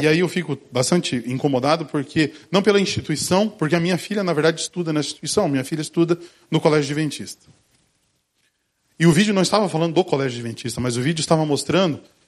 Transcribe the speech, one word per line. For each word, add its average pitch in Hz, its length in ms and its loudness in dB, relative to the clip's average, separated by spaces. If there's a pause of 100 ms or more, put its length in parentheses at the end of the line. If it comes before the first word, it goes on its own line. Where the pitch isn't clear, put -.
e 151 60 2
aí 160 120 4
eu 175 100 2
fico 151 280 -4 (140)
bastante 127 560 0
incomodado, 139 580 0
porque, 151 480 -2 (160)
não 196 120 4
pela 202 180 4
instituição, 190 680 0
porque 156 260 -2
a 170 60 2
minha 175 160 0
filha, 208 260 -4
na 175 100 0
verdade, 156 280 2
estuda 165 320 -4
na 151 80 0
instituição, 160 480 -2
minha 135 140 0
filha 156 180 -6
estuda 170 360 0 (320)
no 156 100 0
Colégio 151 320 2
Adventista. 147 560 -6 (1500)
E 160 60 2
o 170 60 8
vídeo 208 220 2
não 190 80 2
estava 196 260 2
falando 160 260 -2
do 185 100 4
Colégio 135 360 -2
Adventista, 117 420 -8
mas 123 160 -2
o 123 40 -2
vídeo 160 200 -2
estava 160 240 0
mostrando 147 560 0 (260)